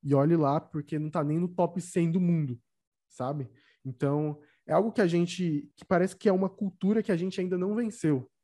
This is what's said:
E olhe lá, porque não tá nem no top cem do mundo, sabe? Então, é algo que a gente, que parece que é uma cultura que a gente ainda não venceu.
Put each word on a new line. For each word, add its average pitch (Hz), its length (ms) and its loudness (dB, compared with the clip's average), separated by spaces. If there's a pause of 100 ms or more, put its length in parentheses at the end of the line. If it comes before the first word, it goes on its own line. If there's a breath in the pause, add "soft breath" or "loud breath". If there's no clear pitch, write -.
E 143 120 0
olhe 147 220 4
lá, 151 240 2
porque 151 380 -8
não 151 120 -6
tá 160 140 -2
nem 151 140 -2
no 175 100 -2
top 175 320 -2
cem 170 300 -2
do 185 100 0
mundo, 160 400 0 (480)
sabe? 135 420 -8 (340 soft breath)
Então, 147 540 -2 (280 soft breath)
é - 60 -2
algo 208 200 4
que - 80 0
a 196 60 4
gente, 170 720 -2
que - 80 -20
parece 185 320 0
que - 120 0
é 196 40 6
uma 185 160 2
cultura 202 540 -2
que 214 80 -4
a 180 60 2
gente 185 240 -4
ainda 185 160 -2
não 190 180 -2
venceu. 165 560 -2 (140)